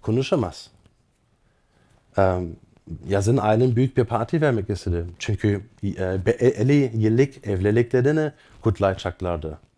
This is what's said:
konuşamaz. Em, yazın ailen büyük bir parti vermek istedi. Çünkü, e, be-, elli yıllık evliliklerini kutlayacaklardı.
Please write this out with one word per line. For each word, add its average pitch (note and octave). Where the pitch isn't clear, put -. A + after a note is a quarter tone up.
konuşamaz. A#2+
Em, F2+
yazın G2+
ailen A2+
büyük C3
bir B2
parti A#2+
vermek B2
istedi. F2
Çünkü, G2+
e, F#2
be-, A2+
elli B2+
yıllık A2+
evliliklerini A#2+
kutlayacaklardı. F2+